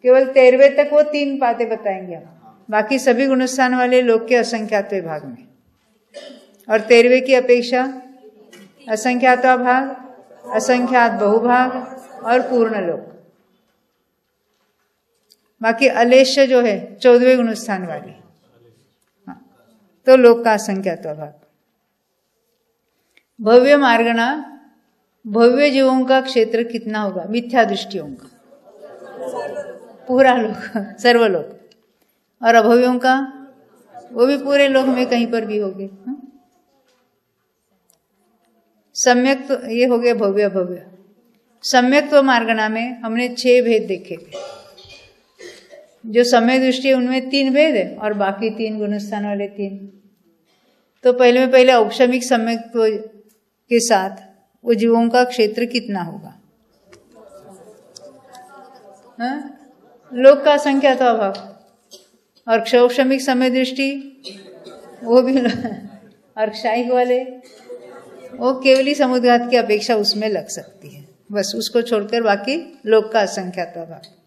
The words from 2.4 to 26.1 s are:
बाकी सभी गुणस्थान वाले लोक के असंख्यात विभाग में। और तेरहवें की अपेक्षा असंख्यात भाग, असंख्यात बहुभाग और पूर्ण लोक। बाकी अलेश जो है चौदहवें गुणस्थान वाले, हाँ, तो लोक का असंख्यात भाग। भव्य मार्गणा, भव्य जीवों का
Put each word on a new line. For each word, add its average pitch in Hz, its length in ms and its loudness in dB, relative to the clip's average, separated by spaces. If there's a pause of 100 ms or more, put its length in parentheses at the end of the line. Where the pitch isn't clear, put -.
बाकी 214 300 -2
सभी 262 280 0
गुणस्थान 262 480 0
वाले 254 260 2
लोक 233 260 0
के 247 80 2
असंख्यात 214 580 -2
विभाग 160 320 -8
में। 123 220 -18 (1200)
और 220 100 2
तेरहवें 247 460 4
की 262 80 2
अपेक्षा 254 680 0 (880)
असंख्यात 247 560 0
भाग, 254 680 0 (420)
असंख्यात 240 560 0
बहुभाग 226 600 0 (520)
और 233 160 0
पूर्ण 220 480 -2
लोक। - 440 -10 (2250)
बाकी 226 260 0
अलेश 254 520 2
जो 262 220 4
है 202 340 -4
चौदहवें 247 420 4
गुणस्थान 214 480 -6
वाले, 160 260 -14 (1160)
हाँ, - 280 -20 (500)
तो 262 100 8
लोक 233 280 6
का 226 100 2
असंख्यात 190 540 -6
भाग। 151 260 -14 (2000)
भव्य 247 360 6
मार्गणा, 240 840 -2 (680)
भव्य 247 420 4
जीवों 262 360 2
का 262 160 2